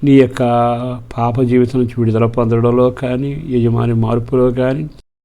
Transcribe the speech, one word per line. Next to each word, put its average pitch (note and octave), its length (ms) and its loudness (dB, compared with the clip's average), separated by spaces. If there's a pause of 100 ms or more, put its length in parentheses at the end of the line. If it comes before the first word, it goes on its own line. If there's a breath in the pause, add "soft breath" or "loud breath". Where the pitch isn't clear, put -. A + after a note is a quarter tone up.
నీ C#3+ 60 2
యొక్క C3 280 4 (800)
పాప A#2+ 240 0
జీవితం B2 360 2
నుంచి A#2 200 -2
విడుదల A2+ 280 2
పొందడంలో A#2+ 640 2
కానీ, C3 580 -6
యజమాని A#2 460 0
మార్పులో A#2+ 560 0
కానీ, C3 400 -4 (340)